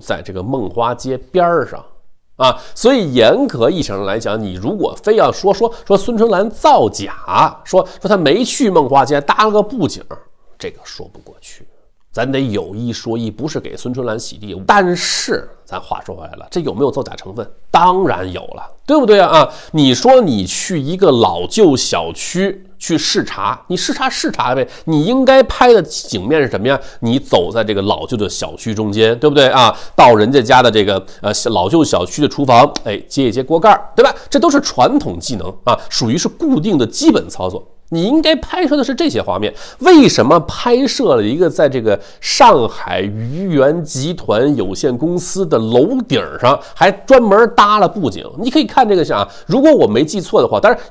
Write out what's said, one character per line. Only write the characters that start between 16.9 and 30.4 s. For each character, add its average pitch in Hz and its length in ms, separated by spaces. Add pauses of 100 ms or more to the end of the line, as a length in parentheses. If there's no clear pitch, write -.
造 139 100
假 110 140
成 - 180
分？ 110 160 (220)
当 185 340
然 92 260
有 90 100
了， - 280 (160)
对 302 120
不 277 80
对 208 140
啊？ 160 200
啊， 135 100 (220)
你 139 220
说 254 280
你 117 240
去 - 340
一 139 160
个 185 160
老 92 340
旧 180 300
小 85 380
区 - 520 (140)
去 165 180
视 170 280
察， 104 420
你 180 80
视 - 160
察 262 180
视 262 220
察 123 240
呗， - 100 (200)
你 151 180
应 254 220
该 262 180
拍 247 300
的 208 80
景 - 440
面 151 160
是 131 80
什 107 80
么 98 80
呀？ 139 140 (220)
你 120 180
走 90 320
在 113 100
这 107 120
个 98 80
老 151 260
旧 131 80
的 104 140
小 - 260
区 - 180
中 104 160
间， 110 300
对 151 100
不 143 60
对 139 140
啊？ 123 280 (160)
到 127 220
人 107 160
家 139 100